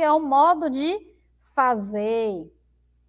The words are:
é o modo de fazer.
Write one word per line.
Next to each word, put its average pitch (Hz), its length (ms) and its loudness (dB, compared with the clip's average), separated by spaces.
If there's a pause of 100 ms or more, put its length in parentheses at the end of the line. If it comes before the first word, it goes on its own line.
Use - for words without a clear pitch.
é 302 80 2
o 311 80 4
modo 311 520 2
de 311 440 -6 (400)
fazer. 214 960 -2 (580)